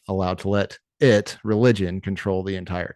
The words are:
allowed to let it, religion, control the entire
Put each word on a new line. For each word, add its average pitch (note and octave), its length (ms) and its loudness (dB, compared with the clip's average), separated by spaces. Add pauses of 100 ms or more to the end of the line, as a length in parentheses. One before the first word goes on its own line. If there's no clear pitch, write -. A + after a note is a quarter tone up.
allowed F#2 340 -2
to G2 100 -6
let G2+ 280 -2 (220)
it, A2 440 4
religion, G#2+ 560 2
control F#2+ 420 -4
the F#2+ 140 -6
entire F2+ 400 -8